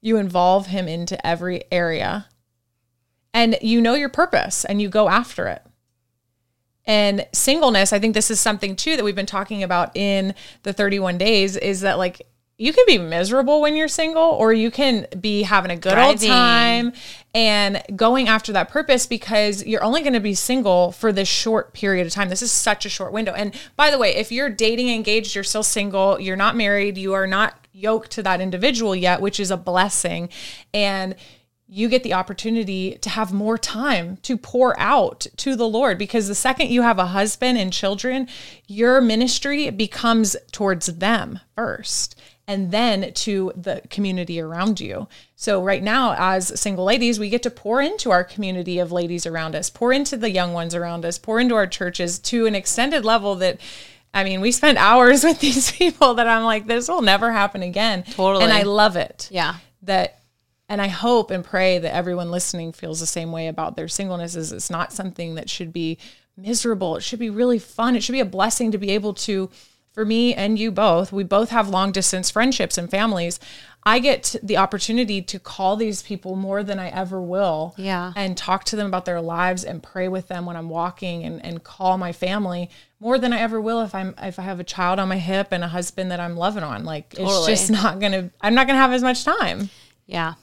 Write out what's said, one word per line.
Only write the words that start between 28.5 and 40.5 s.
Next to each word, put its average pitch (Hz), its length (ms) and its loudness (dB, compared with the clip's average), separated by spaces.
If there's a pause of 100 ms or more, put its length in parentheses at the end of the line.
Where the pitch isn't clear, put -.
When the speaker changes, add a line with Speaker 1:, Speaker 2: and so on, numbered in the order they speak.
Speaker 1:
yet, 180 240 2
which 196 180 -2
is 196 120 -2
a 190 60 -2
blessing. 175 720 0 (460)
And 196 400 0 (580)
you 208 160 -2
get 247 140 2
the 233 120 -2
opportunity 190 840 -4
to - 120 -10
have 214 240 -4
more 214 240 0
time 214 640 -4
to 254 140 -4
pour 247 420 2
out 220 580 2
to 269 180 -2
the 233 140 0
Lord, 220 280 2
because 202 320 -2
the 202 60 -4
second - 340 0
you 247 140 2
have 233 160 4
a 180 80 2
husband 208 500 0
and 190 160 -2
children, 247 560 -2 (380)
your 233 340 4
ministry 254 720 2
becomes 220 640 2 (160)